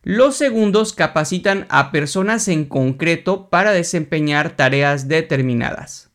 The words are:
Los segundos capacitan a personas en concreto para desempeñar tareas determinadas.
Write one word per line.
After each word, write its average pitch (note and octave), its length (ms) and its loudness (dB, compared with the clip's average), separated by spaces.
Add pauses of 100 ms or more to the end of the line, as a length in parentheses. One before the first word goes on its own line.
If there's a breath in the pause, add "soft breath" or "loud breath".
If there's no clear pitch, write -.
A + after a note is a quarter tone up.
Los B3+ 300 2
segundos A3 600 2
capacitan F3 720 -2
a C#3 240 0
personas F#3+ 560 0
en D#3 160 0
concreto D#3+ 840 -2
para G3 200 2
desempeñar D#3 840 0
tareas C#3 500 2
determinadas. C3+ 1080 -2